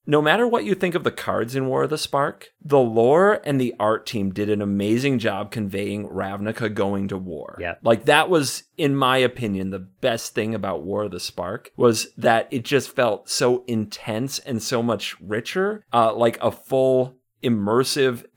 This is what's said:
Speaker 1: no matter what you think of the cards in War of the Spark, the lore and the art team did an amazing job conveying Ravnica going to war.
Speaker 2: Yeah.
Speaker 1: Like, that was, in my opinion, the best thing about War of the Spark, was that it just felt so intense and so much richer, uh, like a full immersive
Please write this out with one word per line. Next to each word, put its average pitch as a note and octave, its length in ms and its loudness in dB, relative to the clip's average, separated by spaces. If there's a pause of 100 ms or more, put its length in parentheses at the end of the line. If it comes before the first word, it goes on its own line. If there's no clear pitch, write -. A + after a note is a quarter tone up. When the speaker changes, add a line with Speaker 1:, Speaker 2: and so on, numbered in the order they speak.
Speaker 1:
no D3+ 160 4
matter F#3+ 240 4
what A#3 180 0
you G3+ 100 0
think F3+ 200 0
of D#3 100 -4
the A#2 60 0
cards A2+ 460 -4
in C3 100 0
War C3+ 160 0
of C#3 80 -2
the D#3 80 -2
Spark, - 500 -4 (160)
the C#3+ 140 4
lore C3 640 4
and C#3 160 0
the B2 200 -2
art G#2+ 260 0
team G2 260 -2
did G2+ 160 -2
an G#2 140 0
amazing G#2+ 560 0
job G#2 320 -4
conveying G2+ 580 -6
Ravnica G2+ 640 -6
going G2 360 -2
to G2 100 -6
war. F2 420 -10
Speaker 2:
Yeah. E2+ 220 -6
Speaker 1:
Like, A#2 220 2
that D3+ 260 4
was, D3 320 0 (140)
in C#3+ 200 0
my C3 220 2
opinion, G#2+ 520 -2
the F#2+ 100 -8
best A#2 540 -4
thing A2 200 -2
about F#2+ 300 -4
War G2+ 200 -4
of G2 60 -6
the F2+ 100 -10
Spark, F#2 560 -10
was A#2+ 400 2
that A2+ 340 2
it A#2+ 140 -6
just C3+ 300 0
felt A2+ 340 0
so B2 380 0
intense A2+ 720 -6
and A#2 240 -6
so A#2+ 200 -2
much A#2 380 -4
richer, F#3 720 -4
uh, A2+ 220 4
like A#2 260 2
a A2+ 120 0
full C3 640 0 (280)
immersive A#2+ 800 0 (120)